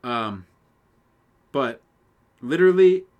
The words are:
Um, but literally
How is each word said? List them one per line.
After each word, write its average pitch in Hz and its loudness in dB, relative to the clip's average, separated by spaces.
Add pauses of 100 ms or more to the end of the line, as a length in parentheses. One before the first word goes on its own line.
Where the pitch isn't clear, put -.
Um, 110 -8 (1040)
but 123 -6 (600)
literally 185 2 (140)